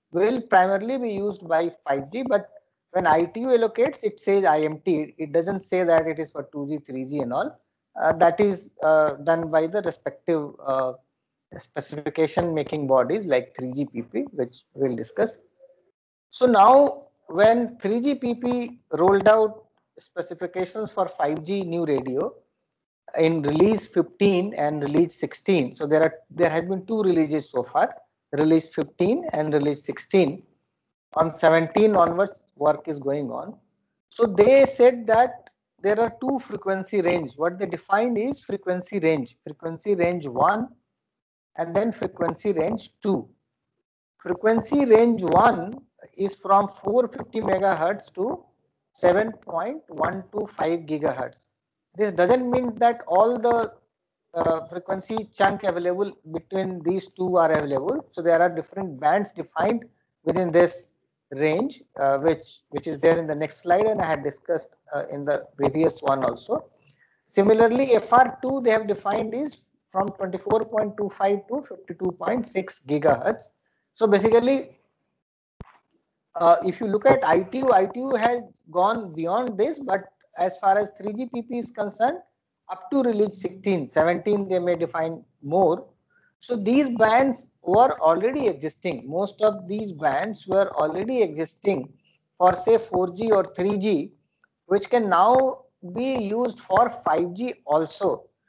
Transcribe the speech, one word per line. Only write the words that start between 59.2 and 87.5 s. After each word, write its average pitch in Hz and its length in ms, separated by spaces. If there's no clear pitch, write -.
defined - 540
within 170 260
this 170 420
range, 156 500
uh, 139 200
which, 160 500
which - 180
is 151 140
there 165 180
in 165 80
the 151 80
next 151 280
slide, 185 240
and 208 160
I 165 40
had 151 160
discussed, 151 460
uh, 143 160
in 143 140
the 143 220
previous 156 460
one 135 200
also. 123 440
Similarly, 233 680
F - 180
R 254 280
two 262 220
they 240 80
have 220 160
defined 214 480
is 285 300
from 196 180
twenty-four 202 580
point 214 320
two 208 100
five 202 400
to 277 140
fifty-two 175 500
point 214 340
six - 400
gigahertz. 147 580
So 220 120
basically, 226 720
uh, 170 200
if 180 140
you 226 60
look 208 200
at - 180
I 170 200
T 247 160
U, 262 120
I 190 140
T 214 140
U 262 140
has 240 280
gone 190 440
beyond 196 420
this, 277 220
but 202 260
as 185 220
far 196 180
as 208 220
three 202 160
G 240 180
P 240 80
P 240 160
is 240 140
concerned, 220 480
up - 200
to 277 120
release 214 380
sixteen, 185 460
seventeen 180 640
they 185 80
may 175 180
define 165 480
more. 170 440
So 240 160
these 247 400
bands 233 560